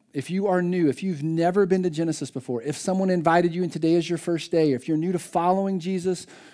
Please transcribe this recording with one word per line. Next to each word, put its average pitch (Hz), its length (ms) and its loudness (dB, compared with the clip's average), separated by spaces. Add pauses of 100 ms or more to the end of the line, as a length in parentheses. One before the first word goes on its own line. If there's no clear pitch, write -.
(140)
If 143 180 -6
you 196 160 -2
are 180 160 2
new, 175 260 2
if 127 140 -4
you've 170 180 -4
never 170 460 2
been 185 160 2
to 180 80 0
Genesis 156 400 -4
before, 123 320 -6
if 147 120 -4
someone 190 360 0
invited 175 420 4
you 180 80 -2
and 170 100 -2
today 160 220 0
is 170 160 0
your 170 80 -2
first 170 340 -4
day, 156 200 4
if 123 160 -2
you're 160 100 0
new 170 140 -2
to 175 80 0
following 190 600 0
Jesus 180 460 -4 (280)